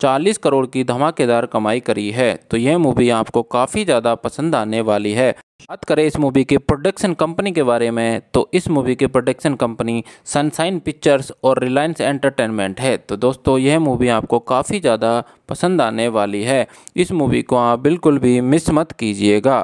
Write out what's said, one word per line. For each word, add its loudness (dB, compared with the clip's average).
चालीस 0
करोड़ 2
की -4
धमाकेदार 0
कमाई -2
करी -2
है। 0
तो 0
यह 2
मूवी 2
आपको 0
काफ़ी -2
ज़्यादा 2
पसंद -4
आने -2
वाली 0
है। 2
बात -16
करें 2
इस -2
मूवी 2
के 2
प्रोडक्शन -2
कंपनी -2
के 0
बारे 2
में, -2
तो 0
इस 0
मूवी 0
के 0
प्रोडक्शन -2
कंपनी -4
सनशाइन -2
पिक्चर्स 0
और 4
रिलायंस -2
एंटरटेनमेंट -2
है। 0
तो -8
दोस्तों, 0
यह 2
मूवी 0
आपको 0
काफ़ी -2
ज़्यादा 0
पसंद 0
आने 0
वाली -2
है। 0
इस -2
मूवी 0
को -2
आप 2
बिल्कुल 0
भी 2
मिस 2
मत 0
कीजिएगा। 2